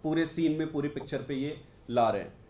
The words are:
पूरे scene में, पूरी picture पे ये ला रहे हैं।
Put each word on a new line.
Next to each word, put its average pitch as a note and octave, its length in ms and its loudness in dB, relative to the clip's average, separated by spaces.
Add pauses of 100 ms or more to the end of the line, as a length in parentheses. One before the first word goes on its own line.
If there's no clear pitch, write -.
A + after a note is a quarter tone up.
पूरे E3 240 2
scene D#3+ 260 2
में, D#3 200 0
पूरी D3 160 0
picture C#3 340 -6
पे C#3+ 120 -6
ये C#3+ 260 -4 (300)
ला A#2 200 6
रहे G2+ 120 0
हैं। - 100 -12 (180)